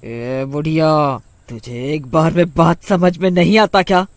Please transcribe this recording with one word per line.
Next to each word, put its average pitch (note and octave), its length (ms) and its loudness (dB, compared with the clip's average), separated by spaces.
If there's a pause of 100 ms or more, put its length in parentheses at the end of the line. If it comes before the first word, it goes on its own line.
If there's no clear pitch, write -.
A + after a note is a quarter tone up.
ए A#2+ 400 -8
बुढ़िया, D3+ 760 0 (280)
तुझे B2 460 -10
एक D3+ 160 -6
बार D#3+ 220 2
में E3+ 140 2 (100)
बात E3 260 2
समझ F3+ 360 0
में F#3 120 0
नहीं F3+ 280 2
आता G#3 240 2
क्या? F#3 240 2 (100)